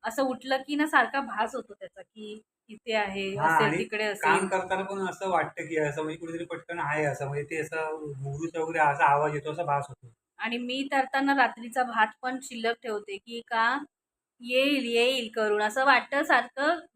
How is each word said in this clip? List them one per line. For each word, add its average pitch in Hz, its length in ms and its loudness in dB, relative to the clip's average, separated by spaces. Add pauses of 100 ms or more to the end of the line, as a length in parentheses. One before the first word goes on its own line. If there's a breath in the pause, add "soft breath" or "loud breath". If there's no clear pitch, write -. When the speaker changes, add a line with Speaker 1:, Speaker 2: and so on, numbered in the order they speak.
Speaker 1:
असं 226 180 -2
उठलं 262 340 -2
की 269 200 -4
ना 294 100 2
सारखा 277 340 2
भास 220 340 -4
होतो 165 200 -10
त्याचा 190 280 -18
की 214 380 -14 (280)
इथे 220 240 -8
आहे, 196 440 -2
Speaker 2:
हा, 151 100 2
Speaker 1:
असेल, 160 200 6
Speaker 2:
आणि 160 120 2
Speaker 1:
तिकडे 214 260 -2
असेल. 202 160 -4
Speaker 2:
काम 170 280 4
करताना 190 340 0
पण 196 260 -4
असं 185 200 -6
वाटतं 160 380 0
की 156 100 -4
असं 151 260 0
म्हणजे 156 160 -6
कुठेतरी 170 260 -8
पटकन 170 340 -10
आहे 151 260 -2
असं, 143 220 -2
म्हणजे 143 240 -6
ते 160 100 -4
असं 160 360 -4 (260)
घुंगरूचा 151 380 -6
वगैरे 165 180 -2
असा 151 260 4
आवाज 147 300 4
येतो, 151 180 -6
असा 165 120 -4
भास 143 240 0
होतो. 127 240 -20 (260)
Speaker 1:
आणि 233 200 -4
मी 254 340 -4
तरताना 277 440 2
रात्रीचा 240 460 0
भात 226 240 4 (160)
पण 254 200 -4
शिल्लक 233 400 -4
ठेवते 208 340 -8
की 233 300 -12
का 233 320 0 (640)
येईल, 262 440 2
येईल 233 500 2
करून. 208 280 2
असं 214 220 2
वाटतं 269 380 4
सारखं 285 560 2 (160)